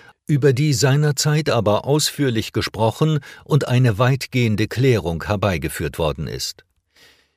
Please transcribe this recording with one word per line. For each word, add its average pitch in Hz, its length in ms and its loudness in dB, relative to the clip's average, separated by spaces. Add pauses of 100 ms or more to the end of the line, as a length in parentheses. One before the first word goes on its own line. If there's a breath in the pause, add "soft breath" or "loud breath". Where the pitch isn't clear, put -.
(260 loud breath)
über 143 280 2
die 147 200 2
seinerzeit 147 760 2
aber 104 360 2
ausführlich 135 680 -2
gesprochen 113 680 0 (240 loud breath)
und 143 240 0
eine 123 320 2
weitgehende 120 680 0
Klärung 90 580 0
herbeigeführt 90 720 -4
worden 76 280 -2
ist. - 360 -10 (720 soft breath)